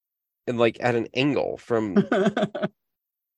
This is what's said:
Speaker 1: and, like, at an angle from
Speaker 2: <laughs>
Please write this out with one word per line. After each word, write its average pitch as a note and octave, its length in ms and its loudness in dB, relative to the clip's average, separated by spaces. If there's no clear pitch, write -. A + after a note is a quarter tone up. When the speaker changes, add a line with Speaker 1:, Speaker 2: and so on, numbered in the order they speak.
Speaker 1:
and, B2 120 -2
like, A#2 220 4
at A#2+ 140 2
an A2+ 180 0
angle B2+ 440 0
from A2 400 -2
Speaker 2:
<laughs> - 40 -4